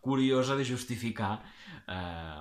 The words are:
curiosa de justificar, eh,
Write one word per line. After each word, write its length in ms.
curiosa 500
de 140
justificar, 680
eh, 520